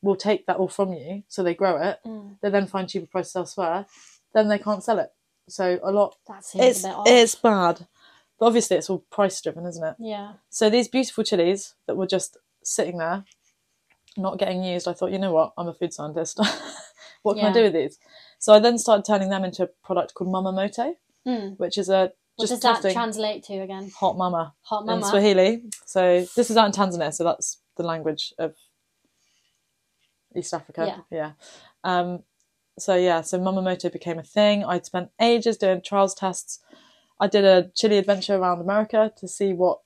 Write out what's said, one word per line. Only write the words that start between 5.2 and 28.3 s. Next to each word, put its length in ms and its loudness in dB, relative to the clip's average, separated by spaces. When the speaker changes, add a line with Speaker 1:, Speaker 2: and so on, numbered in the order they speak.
Speaker 1:
So 340 -2
a 80 -2
lot, 240 2
Speaker 2:
That 180 -20
seems 180 0
Speaker 1:
it's, 220 4
Speaker 2:
a 20 -6
bit 80 -8
odd. 140 2
Speaker 1:
it's 260 8
bad. 520 2
But 60 4
obviously 320 4
it's 120 -4
all 100 -2
price 320 0
driven, 240 -8
isn't 180 -10
it? 160 -6
Speaker 2:
Yeah. 340 -12
Speaker 1:
So 200 2
these 180 2
beautiful 380 -2
chilies 500 0
that 100 -4
were 100 -2
just 300 -4
sitting 360 -6
there, 260 -6
not 220 -6
getting 260 -4
used, 240 -6
I 60 -6
thought, 180 -6
"You 80 -4
know 140 -2
what? 240 2
I'm 100 -6
a 60 -10
food 200 -6
scientist. 460 -8
<laughs> 100 2
What 120 2
can 100 0
I 40 4
Speaker 2:
Yeah. 40 0
Speaker 1:
do 100 6
with 100 2
these?" 260 -4
So 140 8
I 60 12
then 180 4
started 260 2
turning 260 0
them 140 -2
into 200 -4
a 40 -4
product 300 -4
called 180 -6
Mama 220 -2
Moto, 420 -4
Speaker 2:
Mm. 320 -6
Speaker 1:
which 180 -4
is 120 -4
a, 240 2
Speaker 2:
What 120 -4
Speaker 1:
just 60 -2
Speaker 2:
does 80 -6
that 140 4
Speaker 1:
testing 180 0
Speaker 2:
translate 520 -4
to 160 -14
again? 280 -12
Speaker 1:
Hot 160 0
Mama 380 -2
Speaker 2:
Hot 180 -6
Speaker 1:
in 60 -12
Speaker 2:
Mama. 220 -2
Speaker 1:
Swahili. 540 4
So 400 2
this 160 2
is 60 0
out 100 6
in 40 -2
Tanzania, 420 -2
so 100 -4
that's 340 -4
the 60 -4
language 540 -6